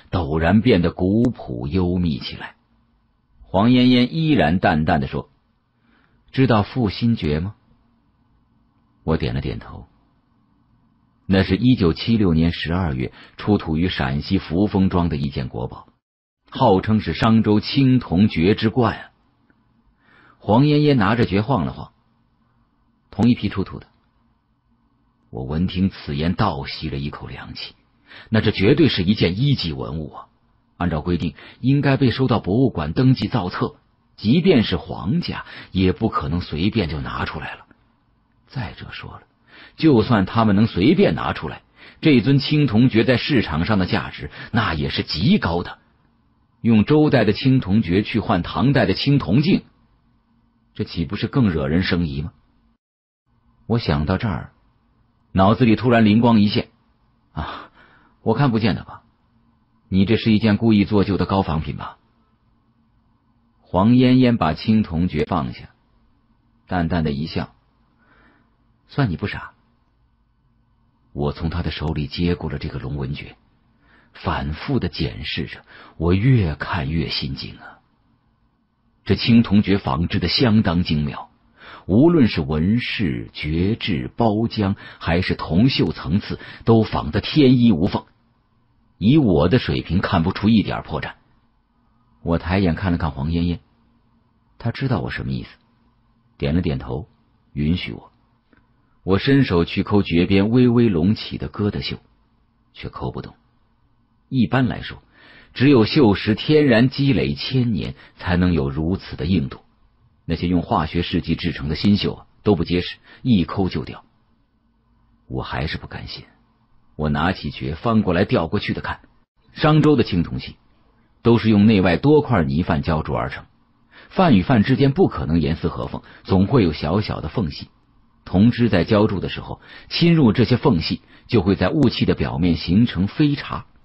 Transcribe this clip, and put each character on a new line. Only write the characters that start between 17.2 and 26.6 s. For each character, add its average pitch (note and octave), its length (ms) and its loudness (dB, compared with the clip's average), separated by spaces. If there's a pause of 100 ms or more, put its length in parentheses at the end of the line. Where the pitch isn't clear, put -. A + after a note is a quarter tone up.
周 G#2 180 2
青 C3 380 2
铜 G#2 300 2
绝 F2+ 260 2
之 A2 140 -2
冠 G#2+ 300 -2
啊。 - 100 -20 (1300)
黄 C3+ 280 4
嫣 D3 160 4
嫣 C#3+ 160 4
拿 G#2 180 2
着 A2+ 80 2
绝 F#2+ 160 0
晃 A2 240 0
了 B1+ 80 -6
晃 - 200 -16 (1200)
，“同 A2+ 200 2
一 A#2+ 40 6
批 G#2 140 -6
出 F#2 160 -4
土 - 140 -18
的。” - 80 -20 (1400)
我 A1+ 120 -12
闻 D2+ 240 -2
听 F#2 240 -2
此 - 240 -10
言 E2 200 -2
倒 D#2+ 300 -2